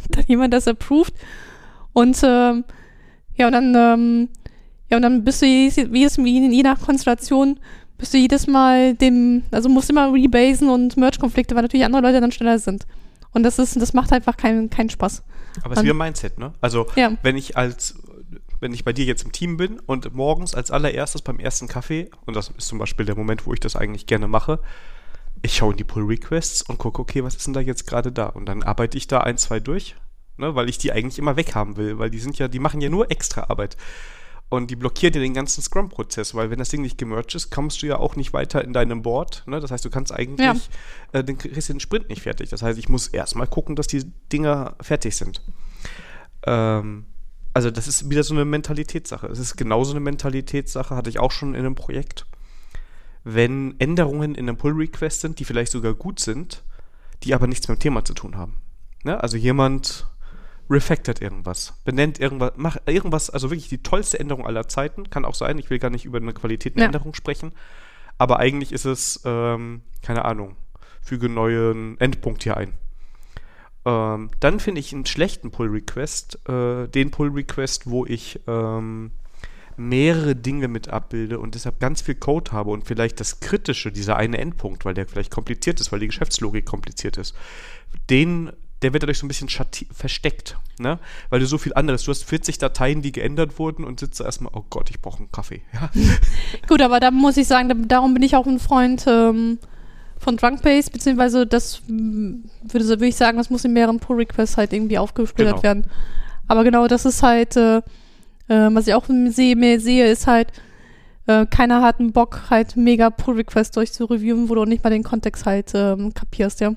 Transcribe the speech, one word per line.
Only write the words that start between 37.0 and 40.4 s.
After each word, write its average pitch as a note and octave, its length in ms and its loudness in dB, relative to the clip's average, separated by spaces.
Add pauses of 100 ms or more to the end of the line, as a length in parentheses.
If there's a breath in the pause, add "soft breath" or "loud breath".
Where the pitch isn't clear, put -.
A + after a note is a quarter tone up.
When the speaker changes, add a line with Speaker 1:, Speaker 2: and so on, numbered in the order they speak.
Speaker 2:
ist, - 160 -10
kommst D3 320 -6
du D3+ 60 -6
ja C#3+ 100 -2
auch B2+ 180 0
nicht - 160 -4
weiter C3+ 320 -2
in B2 100 -10
deinem A#2+ 280 0
Board, A#2+ 460 -4
ne? C#3+ 120 -8
Das C#3 120 -8
heißt, B2 120 -8
du B2 60 -8
kannst A#2 240 -6
eigentlich, C#3 320 -2